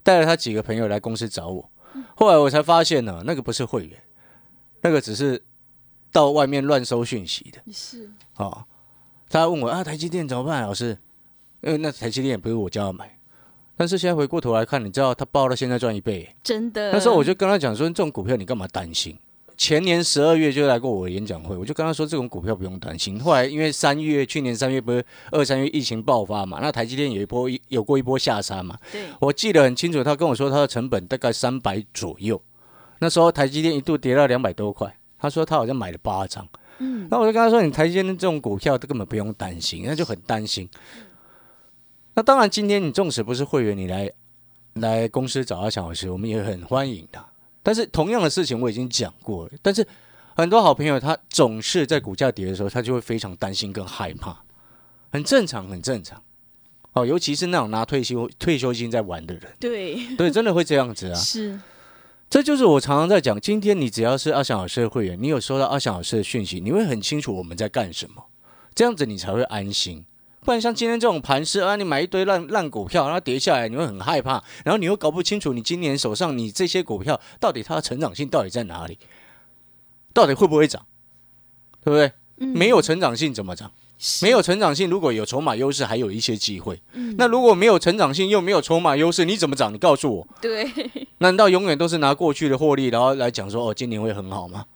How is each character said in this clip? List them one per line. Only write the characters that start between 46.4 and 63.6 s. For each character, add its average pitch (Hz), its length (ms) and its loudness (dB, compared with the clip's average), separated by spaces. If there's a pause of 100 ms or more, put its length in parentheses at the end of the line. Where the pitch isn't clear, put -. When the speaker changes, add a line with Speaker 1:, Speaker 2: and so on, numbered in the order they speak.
Speaker 1:
很 95 200 -6
欢 131 240 -2
迎 92 240 -12
的。 - 140 -20 (360)
但 214 140 2
是 226 120 -2
同 160 220 -2
样 226 120 0
的 170 80 2
事 180 160 0
情 123 160 -4
我 123 80 0
已 107 40 -4
经 123 160 -6
讲 117 320 -4
过 90 260 -8
了， - 40 -18 (100)
但 196 140 2
是 214 100 2 (520)
很 170 120 2
多 226 120 8
好 170 120 8
朋 143 120 0
友 147 120 2
他 139 200 -2 (120)
总 110 320 2
是 160 240 0
在 147 140 0
股 98 160 -8
价 131 160 0
跌 - 140 -8
的 95 100 -4
时 95 80 -6
候， 101 60 -2
他 123 120 -4
就 120 120 -2
会 120 80 -2
非 113 180 -4
常 95 160 -10
担 95 180 -6
心 98 200 -6
跟 98 120 -8
害 90 280 -10
怕， - 280 -12 (720)
很 143 100 -4
正 220 240 2
常， 104 220 -10
很 95 140 -10
正 120 200 -4
常。 - 220 -20 (720)
哦， 123 120 2
尤 151 140 0
其 147 160 -2
是 180 120 -4
那 175 100 0
种 120 120 -2
拿 110 140 -2
退 135 180 -2
休， 120 260 -4 (120)
退 165 180 0
休 123 160 -2
金 117 160 -6
在 113 120 0
玩 87 260 -8
的 87 60 -10
人。 85 100 -14 (160)
Speaker 2:
对。 208 400 -6 (160)
Speaker 1:
对， 175 160 2
真 220 140 0
的 202 80 2
会 170 100 2
这 151 140 0
样 120 180 0
子 95 160 -10
啊。 87 40 -6
Speaker 2:
是。 202 440 -6 (680)
Speaker 1:
这 277 120 6
就 294 140 2
是 262 80 2
我 156 160 8
常 139 200 0
常 165 100 0
在 202 100 6
讲， 120 200 0
今 208 200 -2
天 202 200 2